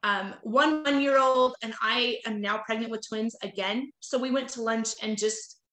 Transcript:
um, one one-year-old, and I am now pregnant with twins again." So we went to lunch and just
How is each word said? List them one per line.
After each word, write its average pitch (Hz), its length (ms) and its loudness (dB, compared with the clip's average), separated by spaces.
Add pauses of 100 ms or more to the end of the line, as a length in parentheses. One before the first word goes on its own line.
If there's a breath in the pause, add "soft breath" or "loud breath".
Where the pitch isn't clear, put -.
um, 196 300 0 (100)
one 302 400 4
one-year-old, 269 760 4
and 220 200 -6
I 240 440 0
am 214 160 -4
now 202 160 -2
pregnant 226 340 -4
with 220 160 -8
twins 220 340 -4
again." 196 480 -4 (120)
So - 160 -4
we 254 140 0
went 254 180 -2
to 240 120 -10
lunch 226 280 -2 (120)
and 220 160 -2
just - 420 -4 (120)